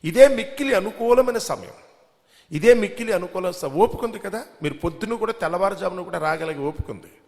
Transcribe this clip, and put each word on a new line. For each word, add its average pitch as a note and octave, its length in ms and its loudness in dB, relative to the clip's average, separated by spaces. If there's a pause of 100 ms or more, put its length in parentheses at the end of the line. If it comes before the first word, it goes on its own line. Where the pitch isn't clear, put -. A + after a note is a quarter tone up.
ఇదే A#3 240 10
మిక్కిలి C4+ 460 -2
అనుకూలమైన A#3 640 2
సమయం, G2 400 -8 (720)
ఇదే D#3+ 220 6
మిక్కిలి A3 400 0
అనుకూల F3+ 380 -4
స-, E3+ 140 -8
ఓపిక E3+ 380 0
ఉంది A3 160 -8
కదా, G3+ 240 -10 (200)
మీరు C#3+ 100 -4
పొద్దున్న G#3 420 -6
కూడా A3 160 -4
తెల్లవారుజామున F#3 720 -4
కూడా F3 140 -8
రాగలిగే D#3 420 -4
ఓపిక C#3+ 320 -6
ఉంది. G2 200 -16 (160)